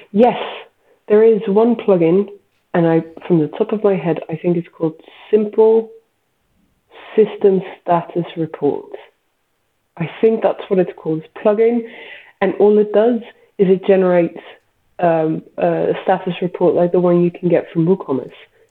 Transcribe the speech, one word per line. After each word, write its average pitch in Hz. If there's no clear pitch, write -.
Yes, 208
there 214
is 220
one 226
plugin, 190
and 170
I, 165
from 175
the 151
top 214
of 214
my 196
head, 160
I 165
think 175
it's 170
called 160
Simple 220
System 202
Status 170
Report. 156
I 160
think 226
that's -
what 190
it's 180
called, 160
it's -
plugin, 226
and 190
all 208
it 214
does 220
is 185
it 190
generates, 180
um, 165
a 170
status 180
report 175
like 175
the 180
one 175
you 175
can 175
get 165
from 165
WooCommerce. 156